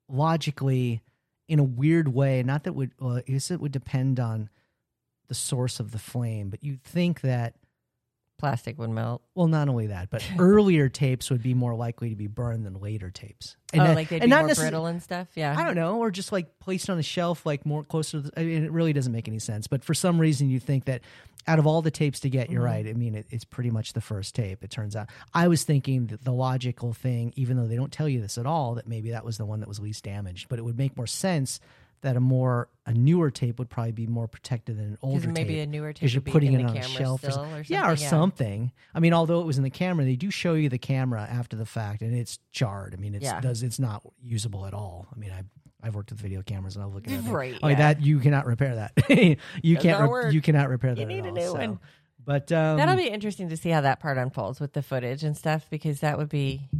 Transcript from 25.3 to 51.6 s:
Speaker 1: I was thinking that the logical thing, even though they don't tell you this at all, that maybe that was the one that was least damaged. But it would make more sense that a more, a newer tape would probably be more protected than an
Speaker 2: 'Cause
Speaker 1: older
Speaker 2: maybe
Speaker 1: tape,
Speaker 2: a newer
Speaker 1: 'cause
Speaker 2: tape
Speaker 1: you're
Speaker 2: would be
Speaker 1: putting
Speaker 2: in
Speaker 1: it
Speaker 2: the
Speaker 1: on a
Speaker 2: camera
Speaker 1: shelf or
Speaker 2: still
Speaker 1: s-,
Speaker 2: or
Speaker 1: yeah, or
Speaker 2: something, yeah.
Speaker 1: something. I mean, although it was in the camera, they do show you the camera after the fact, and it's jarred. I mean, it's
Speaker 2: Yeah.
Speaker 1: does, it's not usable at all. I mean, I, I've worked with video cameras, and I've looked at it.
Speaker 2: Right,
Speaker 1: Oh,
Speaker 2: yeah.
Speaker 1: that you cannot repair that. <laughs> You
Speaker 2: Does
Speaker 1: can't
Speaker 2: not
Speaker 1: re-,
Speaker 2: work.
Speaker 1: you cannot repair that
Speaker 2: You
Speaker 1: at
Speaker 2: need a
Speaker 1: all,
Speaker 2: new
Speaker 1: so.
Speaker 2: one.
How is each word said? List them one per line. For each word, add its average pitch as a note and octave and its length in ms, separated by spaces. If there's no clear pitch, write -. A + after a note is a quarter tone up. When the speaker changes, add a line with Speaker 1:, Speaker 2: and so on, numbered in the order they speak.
Speaker 1:
I E3+ 160
was E3 160
thinking C3 440
that G#2+ 140
the B2+ 100
logical B2 600
thing, A#2+ 440
even B2+ 200
though A#2+ 100
they A2+ 100
don't C3 140
tell D#3 180
you C3 120
this G2+ 160
at A#2+ 80
all, C3+ 300
that A#2 120
maybe A2+ 260
that A2+ 120
was A2+ 140
the G#2+ 80
one G#2+ 140
that G#2+ 80
was G2+ 120
least G#2 240
damaged. G2 460
But A#2 80
it A#2 40
would A#2 140
make C3+ 180
more A#2+ 120
sense E3 520
that C3 120
a B2 60
more, B2+ 480
a A#2+ 80
newer C#3+ 380
tape A#2+ 280
would B2 120
probably A#2 200
be A2+ 160
more A#2 220
protected - 480
than G#2 80
an G#2 120
Speaker 2:
'Cause C3+ 180
Speaker 1:
older E3 180
Speaker 2:
maybe D#3+ 220
Speaker 1:
tape, D3+ 120
Speaker 2:
a D3 40
newer D3+ 220
Speaker 1:
'cause - 80
Speaker 2:
tape C3+ 120
Speaker 1:
you're C3+ 80
Speaker 2:
would C3+ 40
be - 60
Speaker 1:
putting C#3+ 220
Speaker 2:
in B2+ 80
Speaker 1:
it - 40
Speaker 2:
the A#2+ 40
Speaker 1:
on A2+ 80
a A2 40
Speaker 2:
camera C3 180
Speaker 1:
shelf C3 260
or C#3 60
Speaker 2:
still C#3+ 160
Speaker 1:
s-, D#3 60
Speaker 2:
or - 40
Speaker 1:
yeah, F#4 180
or D#3+ 60
Speaker 2:
something, D3 80
yeah. C#3 60
Speaker 1:
something. B2+ 640
I E3 60
mean, E3 140
although E3 260
it E3+ 60
was C#3+ 100
in C3+ 80
the C3 60
camera, F3 340
they C3 100
do D#3 160
show E3+ 240
you D3+ 140
the B2 100
camera C3 500
after A#2+ 280
the A2 80
fact, G#2+ 380
and A#2 120
it's A#2+ 240
jarred. G2 420
I F#2 60
mean, G2+ 140
it's G2+ 100
Speaker 2:
Yeah. G#2+ 160
Speaker 1:
does, B2 220
it's B2 160
not A2+ 240
usable G#2+ 440
at F#2+ 80
all. F2+ 380
I B2 60
mean, G2+ 140
I, F#2 100
I've A2 100
worked G#2 160
with G#2 100
video G2 220
cameras, F#2+ 340
and G2+ 80
I've G2+ 80
looked G2 180
at C4+ 40
it. A#3+ 60
Speaker 2:
Right, C3 320
Speaker 1:
Oh, D3+ 60
Speaker 2:
yeah. C#3+ 80
Speaker 1:
that D3+ 260
you D3 180
cannot C#3 260
repair B2 300
that. G#2+ 160
<laughs> B3 300
You E3 140
Speaker 2:
Does - 60
Speaker 1:
can't E3 160
Speaker 2:
not G#3+ 60
Speaker 1:
re-, - 60
Speaker 2:
work. A#3+ 240
Speaker 1:
you D#3 80
cannot C#3+ 260
repair B2+ 260
that A2 60
Speaker 2:
You - 60
Speaker 1:
at - 20
Speaker 2:
need F#4+ 160
a F#4 60
Speaker 1:
all, F3 40
Speaker 2:
new F3 120
Speaker 1:
so. F3+ 80
Speaker 2:
one. G3+ 260